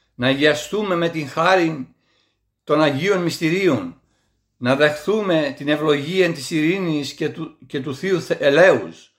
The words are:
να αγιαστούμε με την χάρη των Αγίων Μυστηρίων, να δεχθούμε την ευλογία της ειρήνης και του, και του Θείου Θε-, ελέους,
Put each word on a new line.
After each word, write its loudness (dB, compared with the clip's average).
να -2
αγιαστούμε 0
με 0
την -6
χάρη 0
των 2
Αγίων 2
Μυστηρίων, -2
να 0
δεχθούμε 0
την -8
ευλογία 0
της -10
ειρήνης -2
και -4
του, -12
και -8
του -6
Θείου -2
Θε-, -4
ελέους, 4